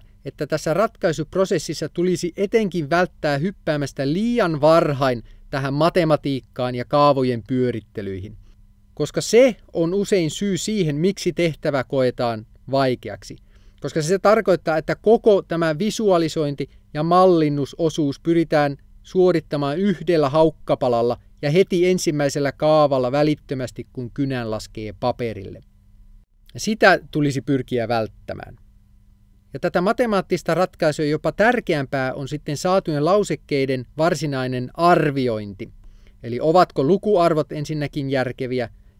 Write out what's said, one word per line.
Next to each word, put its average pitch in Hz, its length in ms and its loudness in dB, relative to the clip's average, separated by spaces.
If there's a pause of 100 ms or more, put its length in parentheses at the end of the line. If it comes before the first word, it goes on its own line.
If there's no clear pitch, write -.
(260)
että 143 220 -8
tässä 156 260 -2
ratkaisuprosessissa 175 1160 -2
tulisi 175 480 -2
etenkin 190 520 0
välttää 160 480 0
hyppäämästä 147 760 -4
liian 202 480 0
varhain 143 640 4 (260)
tähän 139 240 -4
matematiikkaan 143 1000 0
ja 120 100 -6
kaavojen 135 640 2
pyörittelyihin, 107 920 -6 (560)
koska 151 280 -6
se 240 340 4 (180)
on 170 200 -2
usein 185 380 0
syy 202 260 -4
siihen, 175 380 -2
miksi 180 380 -2
tehtävä 147 500 -2
koetaan 120 640 -2 (260)
vaikeaksi. 131 640 -4 (460)
Koska 151 200 -4
se 180 180 0
tarkoittaa, 190 580 2
että 156 180 -4
koko 214 460 4
tämä 160 380 -2
visualisointi- 165 880 0 (240)
ja 151 100 -4
mallinnusosuus 160 1160 2
pyritään 156 580 0 (260)
suorittamaan 160 760 0
yhdellä 165 500 2
haukkapalalla 131 880 2 (240)
ja 147 100 -2
heti 180 380 2
ensimmäisellä 147 640 0
kaavalla 143 600 2
välittömästi, 143 840 -2
kun 123 180 -10
kynän 131 400 -4
laskee 107 480 -10
paperille. 117 600 -6 (960)
Sitä 214 420 4 (120)
tulisi 143 300 -2
pyrkiä 127 460 -2
välttämään. 110 680 -6 (960)
Ja 135 60 -12
tätä 175 220 0
matemaattista 196 720 0
ratkaisua 160 520 0
jopa 151 260 -2
tärkeämpää 147 800 -2
on 135 140 -10
sitten 147 300 -8
saatujen 180 480 0
lausekkeiden 143 800 0 (120)
varsinainen 139 760 -2
arviointi. 131 960 0 (540)
Eli 120 160 -8
ovatko 160 440 2
lukuarvot 170 680 0
ensinnäkin 147 580 -6
järkeviä? 123 600 -4 (300)